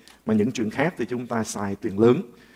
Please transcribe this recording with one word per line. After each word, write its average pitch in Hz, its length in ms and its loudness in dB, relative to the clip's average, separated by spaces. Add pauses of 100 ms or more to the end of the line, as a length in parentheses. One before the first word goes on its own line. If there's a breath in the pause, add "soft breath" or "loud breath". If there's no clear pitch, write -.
(260 soft breath)
mà 110 80 2
những 107 180 2
chuyện 110 180 -4
khác - 280 0
thì 123 60 -4
chúng 120 220 -6
ta 113 180 -4
xài 101 320 -6
tiền 98 220 -6
lớn, 120 240 6 (340 soft breath)